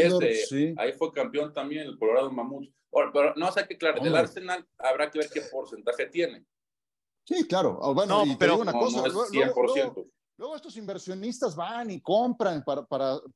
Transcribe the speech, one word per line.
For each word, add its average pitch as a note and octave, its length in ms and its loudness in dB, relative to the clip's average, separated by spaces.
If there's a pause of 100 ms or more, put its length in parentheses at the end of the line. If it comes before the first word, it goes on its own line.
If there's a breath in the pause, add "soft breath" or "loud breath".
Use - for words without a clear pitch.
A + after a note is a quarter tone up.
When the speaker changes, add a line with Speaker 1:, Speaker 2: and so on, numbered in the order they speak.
Speaker 1:
Indoor, F3 200 4
Speaker 2:
Este, A2 220 2
Speaker 1:
sí. D3 320 0
Speaker 2:
ahí B2 140 0
fue D#3+ 200 -4
campeón D3 400 -4
también D3 340 -6
el B2 120 -14
Colorado B2 320 2
Mamuts. C3 380 -8 (260)
Ahora, C#3+ 180 2
pero D3 240 4
no E3+ 160 0
sé G3 140 0
qué, - 120 -12
claro, D#3+ 220 2
del D#3 80 0
Speaker 1:
Hombre. D#3+ 120 4
Speaker 2:
Arsenal F3+ 460 -2 (120)
habrá C3+ 320 0
que D3+ 100 -6
ver D3 120 -4
qué D3 180 -4
porcentaje B2+ 560 -4
tiene. E3 380 -4 (800)
Speaker 1:
Sí, E4+ 220 0
claro. F3+ 360 2
Ah, C#3 100 0
bueno, G3 260 2
Speaker 3:
No, G#3 80 6
Speaker 1:
y - 40 2
te B3+ 60 0
Speaker 3:
pero E3+ 160 6
Speaker 1:
digo G#3+ 100 2
una G3+ 100 -2
Speaker 2:
No, A#3+ 80 2
Speaker 1:
cosa, A#3 200 2
Speaker 2:
no E3+ 60 0
es - 60 -2
Speaker 1:
luego, A3 160 -2
Speaker 2:
cien - 260 2
por B2 160 4
ciento. C4+ 240 0
Speaker 1:
luego, - 160 -12 (260)
luego C#4+ 200 -10
estos C#4 200 -16
inversionistas G3 800 -6
van A3 340 -6
y F3 100 -8
compran G#3 640 2
para, C#3+ 200 -2
para, C3+ 340 -2 (180)